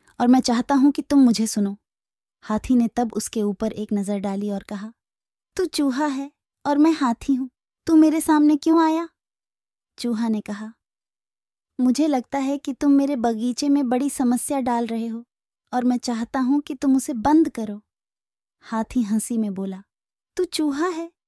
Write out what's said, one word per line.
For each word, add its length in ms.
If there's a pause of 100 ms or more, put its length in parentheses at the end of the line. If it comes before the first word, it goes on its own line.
(200)
और 80
मैं 120
चाहता 340
हूं 160
कि 120
तुम 160
मुझे 280
सुनो।" 300 (680)
हाथी 320
ने 140
तब 240
उसके 300
ऊपर 300
एक 200
नजर 260
डाली 320
और 120
कहा, 300 (640)
"तू 80
चूहा 420
है 260 (340)
और 120
मैं 140
हाथी 420
हूं, 140 (380)
तू 100
मेरे 240
सामने 360
क्यों 280
आया?" 240 (920)
चूहा 300
ने 120
कहा, 320 (1080)
"मुझे 260
लगता 320
है 200
कि 140
तुम 200
मेरे 240
बगीचे 520
में 200
बड़ी 220
समस्या 500
डाल 260
रहे 200
हो 180 (500)
और 100
मैं 140
चाहता 420
हूं 200
कि 140
तुम 220
उसे 160
बंद 360
करो।" 340 (800)
हाथी 400
हंसी 360
में 160
बोला, 280 (540)
"तू 80
चूहा 440
है 240 (140)